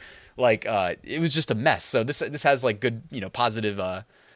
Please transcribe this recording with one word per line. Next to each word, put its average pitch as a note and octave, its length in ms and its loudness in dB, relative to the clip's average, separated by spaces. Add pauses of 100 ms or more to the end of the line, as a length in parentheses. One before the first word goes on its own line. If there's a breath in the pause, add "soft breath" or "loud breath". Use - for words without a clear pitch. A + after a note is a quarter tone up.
(380 loud breath)
Like, A#2+ 280 2
uh, F#2+ 280 0 (100)
it D3 160 -4
was E3 140 2
just D#3 160 0
a A#2 40 0
mess. A#2+ 300 2
So A#2 200 2
this, C#3+ 160 0
this D3 220 -4
has, C#3 220 4
like, G#2+ 160 0
good, A#2 300 -2
you C3+ 100 -8
know, F#2+ 100 -8
positive, A2 480 -2
uh, F#2 240 -6 (340 soft breath)